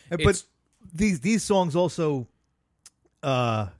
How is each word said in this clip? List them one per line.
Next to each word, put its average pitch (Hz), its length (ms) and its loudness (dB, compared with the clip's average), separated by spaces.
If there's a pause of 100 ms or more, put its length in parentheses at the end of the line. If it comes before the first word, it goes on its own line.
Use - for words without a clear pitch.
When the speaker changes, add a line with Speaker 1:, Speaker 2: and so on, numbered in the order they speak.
(100)
Speaker 1:
And, 170 140 -4
but 202 60 6
Speaker 2:
it's 196 140 -2 (500)
Speaker 1:
these, 180 260 0
these 202 240 0
songs 180 320 0
also, 151 500 -2 (960)
uh, 120 460 0 (120)